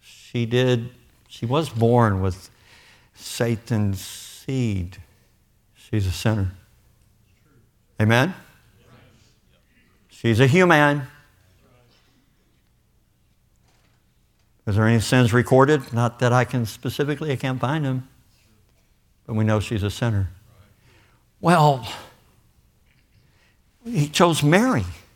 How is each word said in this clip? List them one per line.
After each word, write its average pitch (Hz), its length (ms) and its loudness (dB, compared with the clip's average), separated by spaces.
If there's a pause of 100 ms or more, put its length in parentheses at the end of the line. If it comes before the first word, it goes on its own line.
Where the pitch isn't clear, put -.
She - 460 -8
did, 123 420 0 (400)
she - 160 -12
was 139 240 -2
born 113 540 2
with 92 260 -6 (640)
Satan's 107 880 -4
seed. 104 960 -8 (800)
She's 104 320 -4
a 92 40 -2
sinner. 98 420 -4 (1500)
Amen? 120 320 2 (1800)
She's 113 320 0
a 135 60 6
human. 147 560 4 (3750)
Is 101 100 -2
there 110 100 4
any 113 140 4
sins 120 340 2
recorded? 131 580 4
Not 117 280 -2
that 123 120 2
I 123 140 2
can 123 180 -4
specifically, 147 680 -6
I 127 60 -4
can't 131 240 -6
find 147 240 -4
them. 131 240 -6 (1160)
But 117 100 -6
we 110 80 0
know 107 160 2
she's 104 220 -6
a 104 80 -2
sinner. 101 400 -4 (1080)
Well, 151 480 2 (2000)
he 196 240 -2
chose 165 340 2
Mary. 175 420 2 (320)